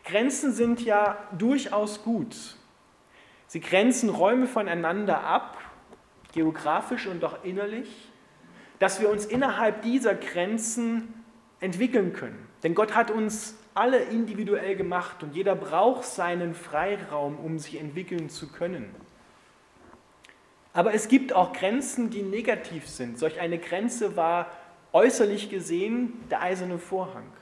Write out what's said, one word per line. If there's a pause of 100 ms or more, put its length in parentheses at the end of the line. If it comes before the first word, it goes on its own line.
Grenzen
sind
ja (200)
durchaus
gut. (1080)
Sie
grenzen
Räume
voneinander
ab, (760)
geografisch
und
auch
innerlich, (680)
dass
wir
uns
innerhalb
dieser
Grenzen (360)
entwickeln
können. (160)
Denn
Gott
hat
uns (140)
alle
individuell
gemacht
und
jeder
braucht
seinen
Freiraum,
um
sich
entwickeln
zu
können. (1800)
Aber
es
gibt
auch
Grenzen,
die
negativ
sind.
Solch
eine
Grenze
war (420)
äußerlich
gesehen (180)
der
eiserne
Vorhang (160)